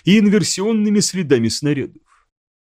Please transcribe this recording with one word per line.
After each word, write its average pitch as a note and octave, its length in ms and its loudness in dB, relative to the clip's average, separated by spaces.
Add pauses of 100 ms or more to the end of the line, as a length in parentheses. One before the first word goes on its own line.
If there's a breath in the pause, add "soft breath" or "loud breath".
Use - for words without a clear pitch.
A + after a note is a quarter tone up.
и G3 140 4
инверсионными G#3 800 0
следами C#3+ 480 0
снарядов. C#3 560 -6 (720)